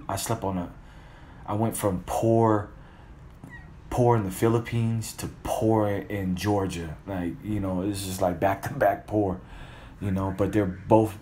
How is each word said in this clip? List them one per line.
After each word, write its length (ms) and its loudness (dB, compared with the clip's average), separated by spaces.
I 80 -4
slept 300 -4
on 120 -2
a, 140 -6
I 100 -4
went 200 0
from 300 -2
poor, 640 4
poor 260 6
in 80 2
the 80 -4
Philippines 840 0
to 120 -8
poor 460 2
in 480 -2
Georgia. 580 -2
Like, 280 -4
you 160 -4
know, 220 -2
it's 240 -4
just, 160 -4
like, 180 2
back 220 2
to 120 -6
back 340 0
poor, 340 0
you 100 -2
know, 260 0
but 140 2
they're 140 4
both 560 4